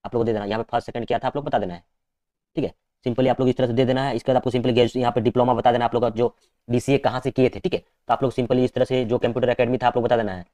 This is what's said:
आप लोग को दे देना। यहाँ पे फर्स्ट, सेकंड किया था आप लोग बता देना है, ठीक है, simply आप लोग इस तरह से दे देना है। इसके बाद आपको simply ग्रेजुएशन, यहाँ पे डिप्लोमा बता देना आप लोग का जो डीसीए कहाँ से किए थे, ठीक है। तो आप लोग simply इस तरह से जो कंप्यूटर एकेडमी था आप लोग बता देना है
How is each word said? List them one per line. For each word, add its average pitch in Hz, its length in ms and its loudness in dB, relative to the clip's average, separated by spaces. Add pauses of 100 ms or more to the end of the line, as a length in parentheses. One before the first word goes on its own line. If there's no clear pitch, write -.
आप 104 100 -10
लोग 117 60 2
को 117 40 2
दे 113 80 2
देना। 104 120 -2
यहाँ 107 180 -2
पे - 80 -6
फर्स्ट, 120 160 -4
सेकंड 117 200 -8
किया 120 120 -2
था 131 80 -6
आप 127 100 -4
लोग 143 80 -6
बता 135 140 -2
देना 92 160 -4
है, 85 80 -16 (720)
ठीक 147 80 -2
है, - 80 -6 (340)
simply 127 220 0
आप 123 120 0
लोग 127 80 2
इस 123 80 0
तरह 127 100 0
से 117 60 -2
दे 127 120 2
देना 131 180 0
है। 135 140 -4
इसके 131 160 -2
बाद 123 40 4
आपको 120 140 0
simply 123 220 0
ग्रेजुएशन, 120 280 2
यहाँ 120 120 0
पे 127 100 0
डिप्लोमा 123 320 2
बता 120 180 4
देना 120 120 2
आप 117 100 -2
लोग 117 80 2
का 117 100 0
जो 113 220 0 (340)
डीसीए 123 320 2
कहाँ 123 200 -2
से 131 100 -4
किए 127 180 2
थे, 98 120 -6
ठीक - 140 -4
है। - 40 -4
तो - 340 -8
आप 117 100 0
लोग 127 120 0
simply 123 260 0
इस 123 140 0
तरह 123 120 2
से 127 200 0
जो 120 120 0
कंप्यूटर 120 320 0
एकेडमी 120 280 0
था 123 80 0
आप 117 100 2
लोग 117 80 0
बता 120 120 4
देना 107 160 -2
है 90 220 -10